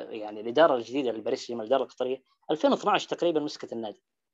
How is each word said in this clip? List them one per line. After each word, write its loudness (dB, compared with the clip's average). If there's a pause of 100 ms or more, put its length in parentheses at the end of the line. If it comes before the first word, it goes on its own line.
يعني -10
الإدارة 6
الجديدة -2
لباريس -2
سان -12
جيرمان، -6
الإدارة 4
القطرية، -6 (280)
ألفين 2
واثناعش 2
تقريبًا 0
مسكت -8
النادي. -10 (300)